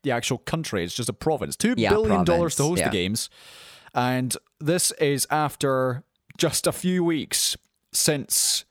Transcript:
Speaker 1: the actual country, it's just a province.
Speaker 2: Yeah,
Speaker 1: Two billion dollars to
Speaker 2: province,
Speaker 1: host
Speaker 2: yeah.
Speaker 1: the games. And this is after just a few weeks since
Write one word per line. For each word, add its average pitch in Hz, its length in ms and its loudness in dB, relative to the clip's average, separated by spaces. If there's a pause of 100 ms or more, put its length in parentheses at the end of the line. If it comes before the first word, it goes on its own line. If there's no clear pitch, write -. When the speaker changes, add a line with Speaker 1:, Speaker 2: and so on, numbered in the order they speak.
Speaker 1:
the 139 80 -2
actual 120 260 -2
country, 147 460 -4
it's 87 100 -6
just 120 160 -4
a 107 40 -6
province. 110 500 -4
Speaker 2:
Yeah, 214 260 2
Speaker 1:
Two 202 140 6
billion 190 220 2
dollars 170 300 2
to 143 80 2
Speaker 2:
province, 151 60 2
Speaker 1:
host 180 120 0
Speaker 2:
yeah. 67 80 0
Speaker 1:
the - 80 -2
games. 95 320 -2 (680)
And 127 420 0 (220)
this 165 320 0 (100)
is 143 300 2
after 135 720 0 (340)
just - 300 0
a 160 40 2
few 180 320 0
weeks - 540 -2 (340)
since - 800 0